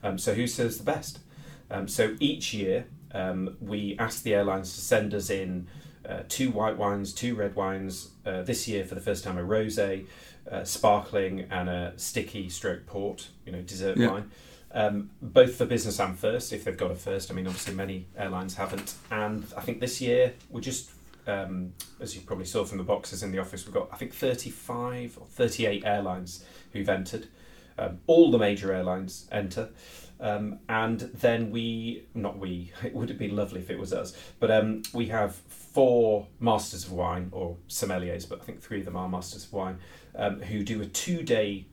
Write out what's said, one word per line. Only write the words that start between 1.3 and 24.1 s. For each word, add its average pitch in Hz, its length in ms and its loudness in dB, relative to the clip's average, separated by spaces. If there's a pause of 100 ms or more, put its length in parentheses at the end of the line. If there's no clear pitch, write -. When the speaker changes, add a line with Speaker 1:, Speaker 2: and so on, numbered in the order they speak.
Speaker 1:
Um, 98 160 -4
so 107 320 2
each - 340 0
year, 98 320 2 (260)
um, 92 480 -2
we 101 380 -4
ask - 240 -2
the 107 140 4
airlines 95 400 2
to - 60 -8
send 107 340 4
us 95 160 -2
in, 92 360 -2 (400)
uh, - 220 -6
two 131 220 0
white 107 260 2
wines, 101 360 0
two 120 220 -2
red 101 220 0
wines, 95 540 -4 (140)
uh, 92 180 -2
this 117 260 -2
year 98 160 0
for - 100 -10
the 90 60 -8
first 101 240 -2
time 92 120 -2
a 87 60 -2
rosé, 101 600 2 (440)
uh, - 140 -4
sparkling, 98 880 4
and 90 160 -2
a 87 300 -2
sticky 104 500 -4
stroke 90 380 -4
port, 98 420 -6 (180)
you 92 60 -10
know, 90 100 -6
dessert 95 360 -2
Speaker 2:
Yeah. 113 140 6
Speaker 1:
wine. 104 200 -6 (400)
Um, 104 380 0 (120)
both 123 340 8
for 123 100 2
business 113 340 0
and 95 180 0
first, 110 360 -2
if - 100 -8
they've - 140 -4
got 90 140 0
a 90 40 -4
first. 98 340 -4
I 92 40 -6
mean, 92 140 -2
obviously 92 260 -6
many 95 320 -6 (120)
airlines 95 380 -4
haven't. 95 380 -6 (180)
And 107 320 -2 (140)
I - 40 -8
think 113 200 -4
this 123 180 -2
year 123 340 6 (160)
we're 117 120 -6
just - 300 -6 (360)
um, 92 460 -4 (260)
as - 160 -8
you 92 60 -14
probably 92 240 -6
saw 104 200 0
from 101 120 -8
the 92 60 -4
boxes 95 380 -2
in 98 100 -4
the 95 80 -2
office, 95 260 -6
we've 98 80 -14
got, 98 180 0
I - 60 -14
think, 120 160 -8